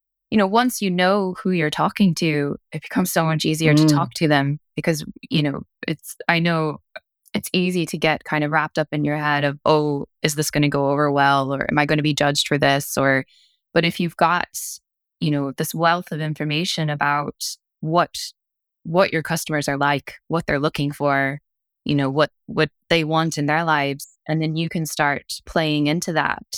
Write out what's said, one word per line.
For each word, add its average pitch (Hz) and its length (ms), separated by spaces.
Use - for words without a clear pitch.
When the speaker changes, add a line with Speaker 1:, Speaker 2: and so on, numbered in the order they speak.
Speaker 1:
you 214 60
know, 196 100
once 233 340
you 196 80
know 185 540
who 185 80
you're 160 180
talking 165 460
to, 147 400
it 156 100
becomes - 300
so 165 140
much 156 200
easier 156 300
to 151 80
Speaker 2:
Mm. 156 100
Speaker 1:
talk 165 220
to 165 120
them 143 320
because, 160 280
you 151 140
know, 139 180
it's, - 280
I 170 100
know 160 400
it's 202 180
easy 180 340
to 170 100
get 156 260
kind 151 200
of 147 80
wrapped 156 280
up 151 120
in 151 140
your 147 120
head 147 260
of, 143 220
"Oh, 151 400
is 151 120
this 151 160
gonna 147 180
go 143 220
over 143 200
well? 139 420
Or 135 160
am 147 100
I 147 60
gonna 151 180
be 151 100
judged 143 340
for 147 120
this?" 139 380
Or, 135 280
but 165 120
if 170 140
you've 170 180
got, 175 300
you 156 120
know, 139 200
this - 220
wealth 170 380
of 156 100
information 156 720
about 147 520
what, 160 360
what 170 280
your 160 120
customers 156 440
are 139 100
like, 143 380
what 165 180
they're 147 140
looking 147 320
for, 139 480
you 147 100
know, 139 140
what, 143 220
what 156 240
they 165 140
want 160 360
in 147 80
their 156 160
lives, 143 540
and 156 140
then 156 140
you 165 140
can 165 160
start - 600
playing 151 420
into 165 260
that, - 300